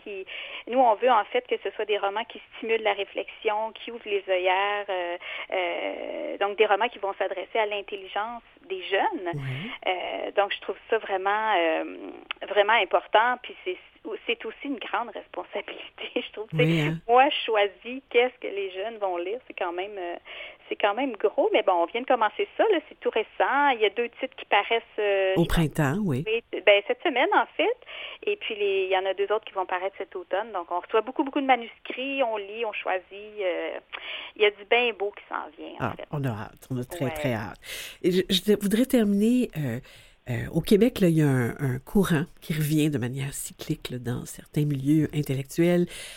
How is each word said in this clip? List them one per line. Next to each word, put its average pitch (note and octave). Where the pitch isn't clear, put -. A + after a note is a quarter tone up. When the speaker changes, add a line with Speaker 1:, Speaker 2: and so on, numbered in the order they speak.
Speaker 1:
qui... G3
Nous, A#3+
on A#3
veut, A#3+
en G#3+
fait, -
que A3+
ce G3
soit G#3+
des G#3
romans G3+
qui -
stimulent A3+
la G3+
réflexion, G#3
qui -
ouvrent A#3
les G3+
œillères, F#3+
euh, F3+
euh, F3+
donc G3+
des G#3+
romans G#3
qui -
vont G3
s'adresser F#3+
à G#3+
l'intelligence G#3
des F#3
jeunes. G3
Speaker 2:
Ouais. D3
Speaker 1:
Euh, -
donc, G3+
je -
trouve -
ça A3+
vraiment, G#3
euh, D#3+
vraiment G3+
important, A3
puis G3
c'est F3+
c'est A#3
aussi A3
une C#4
grande A3+
responsabilité, -
<laughs> -
je B3
trouve. G#3+
Speaker 2:
Oui, D#3+
Speaker 1:
C'est, D#3
Speaker 2:
hein. E3
Speaker 1:
moi, B3+
je -
choisis G#3+
qu'est-ce B3
que -
les G3
jeunes G#3+
vont F#3+
lire. F#3+
C'est -
quand F3+
même, G3+
euh, F3
c'est -
quand G3+
même B3+
gros, D4
mais A#3
bon, F#3
on E3+
vient A#3
de C4+
commencer G#3+
ça, D4+
là, E4
c'est -
tout B3
récent. A#3
Il A3
y G#3+
a G3+
deux A#3
titres -
qui -
paraissent, A3+
euh, G3
Speaker 2:
Au F3
Speaker 1:
je D#3+
Speaker 2:
printemps, D#3
oui. D3
Speaker 1:
oui, A3
ben, G3+
cette -
semaine, D4+
en C4
fait. G4
Et G#3
puis, -
les, G3
il F#3
y F#3+
en F#3+
a F#3+
deux G3
autres G#3+
qui -
vont F#3
paraître F#3
cet -
automne. G3
Donc, F3
on F3
reçoit A3
beaucoup, C4
beaucoup C#4
de C4+
manuscrits, C4
on A3
lit, G#3
on G#3
choisit. F#3
Euh, G3
il G#3
y G#3+
a G#3
du G3+
bien A#3+
beau G3+
qui -
s'en -
vient, D#3+
en A#2+
Speaker 2:
Ah, -
Speaker 1:
fait. -
Speaker 2:
on C#3+
a C3+
hâte, -
on B2+
a B2
très, D3
Speaker 1:
Ouais. B2
Speaker 2:
très D3
hâte. G#2+
Et F3+
je, F3+
je G3+
voudrais G#3
terminer, A3+
euh, B2+
euh, B2
au E3+
Québec, A3
là, F#3
il D#3+
y D#3
a D3
un, B2+
un C3
courant E3+
qui -
revient D3+
de D3
manière C3+
cyclique, -
là, B2+
dans B2
certains -
milieux D3
intellectuels E3